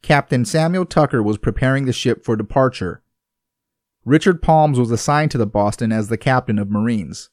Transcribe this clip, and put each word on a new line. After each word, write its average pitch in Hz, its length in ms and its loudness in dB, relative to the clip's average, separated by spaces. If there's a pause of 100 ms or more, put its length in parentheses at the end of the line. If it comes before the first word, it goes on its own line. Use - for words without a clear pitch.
Captain 139 420 2
Samuel 170 420 -2
Tucker 147 340 0
was 104 160 0
preparing 131 480 -2
the 127 80 -2
ship - 320 -2
for 113 120 0
departure. 110 640 -2 (1000)
Richard 160 360 2
Palms 151 380 4
was 120 140 0
assigned 147 400 0
to 127 60 -4
the 110 80 0
Boston 104 440 -2
as 110 160 -2
the 110 100 -4
captain 123 440 0
of 101 100 -4
Marines. 104 640 -4